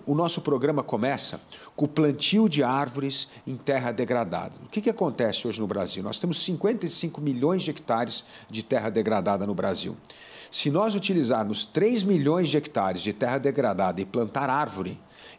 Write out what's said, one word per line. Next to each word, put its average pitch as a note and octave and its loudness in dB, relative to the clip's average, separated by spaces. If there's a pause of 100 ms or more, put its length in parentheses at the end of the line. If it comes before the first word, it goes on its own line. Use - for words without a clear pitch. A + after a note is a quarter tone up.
o C#3+ 2
nosso E3 0
programa C#3+ 2
começa B2 -2 (360)
com D3 0
o - 0
plantio D#3+ 4
de C#3+ 2
árvores C3+ 0 (180)
em C3+ -6
terra B2 0
degradada. G#2 -2
O - -18
que G#3+ -4
que G#3 2
acontece A#2+ 0
hoje G#2+ -4
no G#2+ -2
Brasil? F#2 -4
Nós G2+ -4
temos E3+ 0
cinquenta F#3+ -2
e - -6
cinco D#3 -4
milhões D3 2
de D3+ -4
hectares A#2+ -2 (260)
de A2 -6
terra A2+ 0
degradada G2+ 2
no G#2 -2
Brasil. F#2+ -2 (540)
Se - 0
nós G3+ 2
utilizarmos B2 0
três G#3+ 2
milhões E3+ 4
de C#3+ 2
hectares F#2+ 0
de G#2 -2
terra B2+ 0
degradada G2+ 2
e F#2+ -4
plantar B2 -2
árvore, B2+ -2 (400)